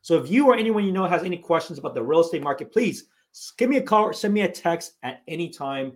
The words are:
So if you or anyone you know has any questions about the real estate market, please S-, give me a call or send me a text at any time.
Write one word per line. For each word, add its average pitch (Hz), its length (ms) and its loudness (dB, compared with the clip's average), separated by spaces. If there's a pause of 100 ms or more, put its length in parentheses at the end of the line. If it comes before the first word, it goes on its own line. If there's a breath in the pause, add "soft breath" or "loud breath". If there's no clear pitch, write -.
So 165 160 2
if 139 140 -2
you 269 160 6
or 240 80 8
anyone 220 300 0
you 190 80 0
know 190 120 0
has 175 180 0
any 180 140 -4
questions - 400 -2
about 139 160 -8
the 120 100 -4
real 156 180 4
estate 165 200 0
market, 143 300 -6
please 214 360 -2 (260)
S-, - 240 -20
give 254 120 2
me 277 80 2
a 262 40 2
call 214 240 4
or - 80 -4
send 208 200 -2
me 208 80 2
a 185 100 0
text 170 420 -4 (100)
at 131 240 -10
any 165 220 -8
time. 135 460 -8